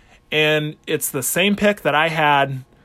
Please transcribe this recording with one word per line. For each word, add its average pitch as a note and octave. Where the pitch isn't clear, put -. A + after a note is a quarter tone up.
and D3+
it's D3+
the C3
same G3
pick G#3
that C#3+
I D#3
had C#3+